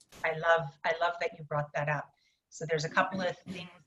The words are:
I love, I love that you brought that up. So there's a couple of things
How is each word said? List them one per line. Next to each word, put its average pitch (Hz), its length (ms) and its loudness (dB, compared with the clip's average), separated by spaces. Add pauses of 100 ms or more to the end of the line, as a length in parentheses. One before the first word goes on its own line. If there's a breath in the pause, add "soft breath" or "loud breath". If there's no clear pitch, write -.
(240)
I 160 160 2
love, 165 300 4 (140)
I 170 160 2
love 170 220 2
that 170 160 -2
you 160 60 -12
brought 147 300 -2
that 147 140 0
up. 147 240 -2 (380)
So - 180 -8
there's 156 180 0
a 151 40 -4
couple 190 320 2
of 175 160 -2 (120)
things 175 200 -10 (180)